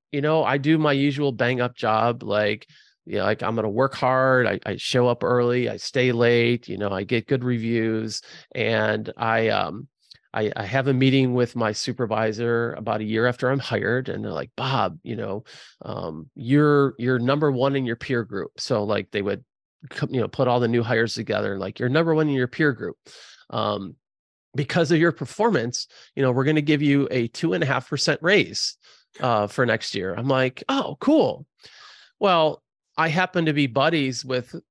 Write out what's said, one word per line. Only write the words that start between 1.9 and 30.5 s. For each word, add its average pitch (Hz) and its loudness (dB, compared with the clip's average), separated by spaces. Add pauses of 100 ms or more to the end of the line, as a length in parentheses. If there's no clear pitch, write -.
Like, 107 -2 (380)
you 101 -6
know, 98 -2
like, 107 -2
I'm 110 -2
gonna 110 -2
work 123 0
hard. 131 2
I, 98 -2
I 101 -4
show 123 2
up 120 0
early, 123 2
I 107 -6
stay 127 0
late, 120 4
you 98 -8
know, 101 -2
I 98 -4
get 117 -2
good 127 -2
reviews. 113 -2 (320)
And 110 0
I, 113 0
um, 101 -2 (440)
I, 107 -2
I 107 -6
have 127 0
a 135 2
meeting 131 2
with 123 0
my 113 0
supervisor 117 -2
about 110 -4
a - -6
year 110 0
after 123 0
I'm 139 0
hired. 123 -2
And 104 -6
they're 101 -6
like, 73 -6
"Bob, 117 -2
you 117 -8
know, 107 -8 (380)
um, 82 -10
you're, 143 4
you're 123 0
number 139 2
one 135 0
in 135 -2
your 117 -2
peer 120 -4
group." - -8
So, 107 -2
like, 101 -2
they 104 -4
would 98 -4 (460)
co-, - -4
you 127 0
know, 107 0
put 127 0
all 120 2
the 117 0
new 117 2
hires 113 0
together, 101 -4
like, 95 -8
"You're 123 -2
number 160 2
one 156 2
in 143 0
your 127 0
peer 151 0
group. 95 -8 (540)
Um, 104 -4 (580)
because 147 0
of 170 4
your 165 4
performance, 143 -2 (300)
you 139 0
know, 131 4
we're 127 0
gonna 156 2
give 147 2
you 143 2
a 117 -2
two 165 -2
and 175 0
a 147 0
half 131 -2
percent - 0
raise, 160 0 (420)
uh, 110 2
for 123 0
next 113 -2
year." 92 -4
I'm 120 -4
like, 131 0